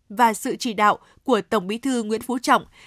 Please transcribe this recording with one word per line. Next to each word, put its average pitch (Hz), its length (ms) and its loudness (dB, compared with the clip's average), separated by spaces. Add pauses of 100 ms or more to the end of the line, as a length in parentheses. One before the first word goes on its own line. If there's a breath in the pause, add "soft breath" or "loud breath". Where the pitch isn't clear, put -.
và 220 240 2
sự 240 220 -4
chỉ 226 180 -6
đạo 208 260 2 (240 soft breath)
của 220 180 2
Tổng 185 260 -2
Bí 214 100 -4
thư 247 260 -2
Nguyễn 220 180 -4
Phú 254 180 -6
Trọng, 262 260 2 (220 soft breath)